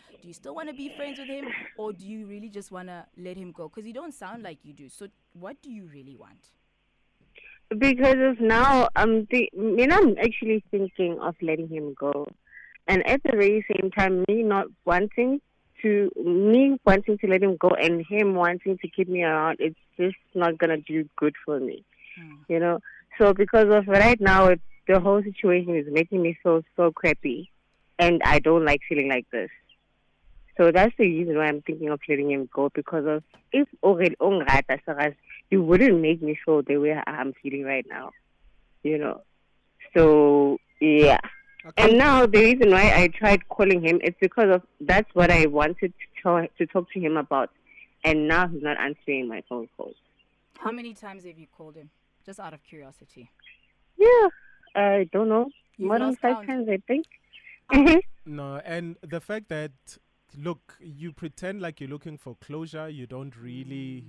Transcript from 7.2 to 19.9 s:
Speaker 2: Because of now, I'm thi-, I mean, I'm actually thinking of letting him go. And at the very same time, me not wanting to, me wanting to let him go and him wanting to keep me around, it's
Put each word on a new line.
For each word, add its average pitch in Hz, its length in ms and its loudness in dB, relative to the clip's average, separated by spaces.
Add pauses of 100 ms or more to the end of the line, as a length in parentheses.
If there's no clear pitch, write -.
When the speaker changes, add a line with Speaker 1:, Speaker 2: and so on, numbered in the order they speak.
Speaker 2:
Because 262 400 0 (140)
of 240 100 -6
now, 240 560 2
I'm 220 300 0
thi-, 254 280 -2
I 190 60 -10
mean, 226 320 0
I'm 359 240 4
actually 220 540 -2
thinking 185 500 -4
of 170 220 -6
letting 160 260 -4
him 151 240 -10
go. 143 340 -6 (640)
And 190 180 0
at 277 180 0
the 277 80 0
very 208 380 2
same 190 200 -4
time, 185 360 -2
me 220 160 0
not 202 260 -2 (180)
wanting 220 560 -2 (400)
to, 202 300 0 (120)
me 220 640 2
wanting 202 320 2
to 214 80 -4
let 185 160 0
him 190 140 0
go 180 140 2
and 165 360 -2
him 202 300 0
wanting 175 420 -2
to 175 100 -12
keep 185 200 -4
me 180 160 -2
around, 156 340 -2
it's 160 160 -4 (240)